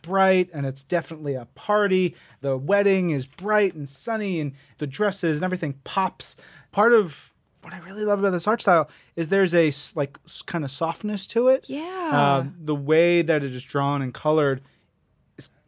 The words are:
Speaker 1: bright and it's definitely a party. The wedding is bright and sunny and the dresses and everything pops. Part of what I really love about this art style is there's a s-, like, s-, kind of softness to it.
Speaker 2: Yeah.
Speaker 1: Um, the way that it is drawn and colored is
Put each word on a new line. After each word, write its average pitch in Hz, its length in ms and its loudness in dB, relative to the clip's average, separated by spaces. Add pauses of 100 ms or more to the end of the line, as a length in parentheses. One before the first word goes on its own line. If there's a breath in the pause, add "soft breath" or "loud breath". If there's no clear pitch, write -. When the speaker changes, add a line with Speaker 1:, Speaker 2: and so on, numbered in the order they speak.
Speaker 1:
bright 190 500 2
and 143 140 -4
it's 135 160 -6
definitely 156 520 -4
a 123 200 -8
party. 190 640 0 (240 loud breath)
The 135 160 -2
wedding 190 540 2
is 139 160 -2
bright 208 480 0
and 147 140 -10
sunny 208 520 -4
and 143 120 -4 (260 soft breath)
the 151 80 -4
dresses 170 520 -2
and 156 60 -4
everything 180 300 -4 (100)
pops. - 500 -6 (380 loud breath)
Part 220 200 4
of 196 400 0 (280)
what 170 120 -18
I 185 80 -16
really 190 240 -8
love 202 140 2
about 196 120 2
this 180 180 -2
art 226 140 0
style 170 280 4 (240 soft breath)
is 160 140 -4
there's 185 260 2
a 165 140 6
s-, - 260 -4
like, 143 300 -4
s-, - 180 -14
kind 165 220 -6
of 135 80 -8
softness 190 560 -6
to 240 180 2
it. 262 220 2
Speaker 2:
Yeah. 294 720 0
Speaker 1:
Um, 139 200 -8
the 151 140 -4
way 160 480 2
that 156 220 0
it 131 100 -6
is 123 80 -10
drawn 143 400 -2
and 127 100 -6
colored 147 480 0 (800 soft breath)
is - 120 -16 (180)